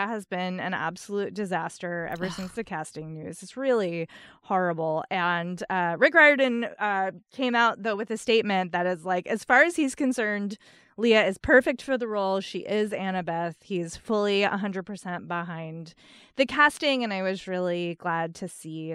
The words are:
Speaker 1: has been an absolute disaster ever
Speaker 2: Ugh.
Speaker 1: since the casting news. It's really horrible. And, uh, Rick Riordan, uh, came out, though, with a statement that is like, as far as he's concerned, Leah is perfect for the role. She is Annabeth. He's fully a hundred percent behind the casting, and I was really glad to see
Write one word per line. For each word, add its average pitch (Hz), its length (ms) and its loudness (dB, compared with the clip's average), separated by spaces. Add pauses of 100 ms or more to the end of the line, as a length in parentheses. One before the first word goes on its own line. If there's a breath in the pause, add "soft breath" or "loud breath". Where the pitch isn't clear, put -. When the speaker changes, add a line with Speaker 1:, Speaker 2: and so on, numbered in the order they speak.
Speaker 1:
has 220 180 -6
been 185 320 -4
an 175 160 -4
absolute 196 580 -6
disaster 175 800 -4
ever 170 160 -6
Speaker 2:
Ugh. 185 60 -6
Speaker 1:
since 185 200 -10
the 226 120 -8
casting 156 500 -10
news. 160 280 -12
It's - 140 -18
really 202 520 0 (340 loud breath)
horrible. 160 680 0
And, 175 600 -2
uh, 175 280 0
Rick 285 160 6
Riordan, 269 500 6 (160)
uh, 196 320 0 (180)
came 254 240 -2
out, 233 300 2
though, 220 100 0
with 202 160 -6
a 226 60 -2
statement 202 560 2
that 175 140 0
is 175 180 -2
like, 185 240 -2
as - 160 -2
far 262 180 6
as 339 140 4
he's 277 180 0
concerned, 214 640 -2 (380 soft breath)
Leah 220 300 6
is 190 120 0
perfect 269 440 4
for 262 160 -2
the 233 100 -4
role. 196 320 0
She 190 200 -8
is 214 300 -2
Annabeth. 175 720 -4
He's 170 340 -6
fully 208 460 0
a 202 140 0
hundred 190 280 -4
percent 180 440 -10
behind 165 680 -8 (420 soft breath)
the 262 100 4
casting, 285 580 2
and 214 80 -4
I 190 100 -2
was 190 240 -2
really 175 500 -2
glad 165 400 -2
to 185 120 -8
see 160 460 -10